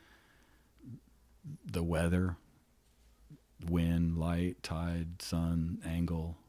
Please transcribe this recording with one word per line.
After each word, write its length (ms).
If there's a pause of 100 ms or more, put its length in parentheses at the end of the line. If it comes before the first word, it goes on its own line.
(1600)
the 180
weather, 540 (1300)
wind, 500
light, 440
tide, 580
sun, 640
angle. 520 (120)